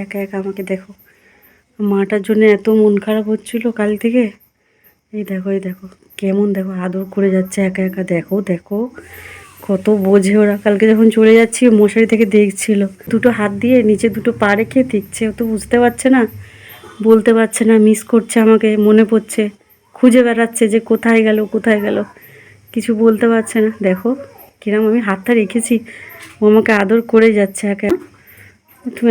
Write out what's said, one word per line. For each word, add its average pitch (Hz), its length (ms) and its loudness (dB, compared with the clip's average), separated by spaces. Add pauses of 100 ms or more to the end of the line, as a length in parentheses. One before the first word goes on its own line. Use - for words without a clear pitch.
একা 196 200 -12
একা 196 180 -12
আমাকে, 196 200 -10 (100)
দেখো। 190 200 -10 (880)
মাটার 202 500 -2
জন্য 214 140 0 (140)
এত 202 100 -10 (140)
মন 214 140 4 (100)
খারাপ 214 280 -4
হচ্ছিল 220 320 -8 (140)
কাল 208 120 -2 (120)
থেকে। 233 220 0 (880)
এই 208 180 -8
দেখো, 190 260 -8
এই 190 120 -4
দেখো, 185 180 -14 (340)
কেমন 202 260 0 (100)
দেখো, 190 160 -6 (120)
আদর 185 200 -6 (100)
করে 196 200 0
যাচ্ছে 190 240 -2 (100)
একা 190 200 -4
একা, 190 140 -8 (120)
দেখো, 165 200 -4 (160)
দেখো। 185 280 -6 (880)
কত 190 200 -4 (200)
বোঝে 196 360 4
ওরা। 202 120 2 (100)
কালকে 208 260 2
যখন 220 160 4 (100)
চলে 220 220 6
যাচ্ছি, 226 300 0
ও - 20 6 (100)
মশারি 208 320 2
থেকে 226 140 2 (100)
দেখছিল, 202 440 0 (320)
দুটো 233 160 0 (100)
হাত 208 140 -2 (100)
দিয়ে 247 140 2 (140)
নিচে 208 160 0 (100)
দুটো 220 140 -4 (100)
পা 208 180 2
রেখে 226 220 -2 (140)
দেখছে। - 340 -8
ও 214 100 -6
তো 240 40 -6 (100)
বুঝতে 214 300 -4
পারছে 240 320 -2
না, 254 80 2 (840)
বলতে 220 300 4
পারছে 220 300 -2
না, 226 60 6 (120)
মিস 220 140 2 (120)
করছে 226 240 -2 (100)
আমাকে, 220 220 4 (180)
মনে 214 240 6
পড়ছে, 220 320 -2 (540)
খুঁজে 254 300 4
বেড়াচ্ছে 233 460 -2
যে 226 60 0 (120)
কোথায় 226 360 2
গেল, 214 120 2 (160)
কোথায় 214 320 0
গেল, 208 120 -2 (760)
কিছু 233 180 -4 (120)
বলতে 226 300 2
পারছে 226 320 -4
না। 220 60 0 (160)
দেখো 185 240 -2 (500)
কিরম 214 300 -2
আমি 233 180 0
হাতটা 190 320 -4
রেখেছি, 233 340 -2 (680)
ও - 100 0
আমাকে 214 220 4 (100)
আদর 220 180 0 (120)
করে 226 160 4 (100)
যাচ্ছে 196 260 -4 (100)
একা। 202 160 -6 (1040)
তুমি 233 140 0